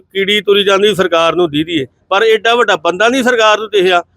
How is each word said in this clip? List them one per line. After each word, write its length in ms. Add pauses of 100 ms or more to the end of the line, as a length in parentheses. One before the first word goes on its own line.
(120)
ਕਿਹੜੀ 280
ਤੁਰੀ 240
ਜਾਂਦੀ 300
ਸਰਕਾਰ 400
ਨੂੰ 160
ਦੀਦੀ 300
ਹੈ, 60 (220)
ਪਰ 140
ਐਡਾ 320
ਵੱਡਾ 220
ਬੰਦਾ 320
ਨਹੀਂ 140
ਸਰਕਾਰ 360
ਨੂੰ 120
ਦਿਖਿਆ 320 (140)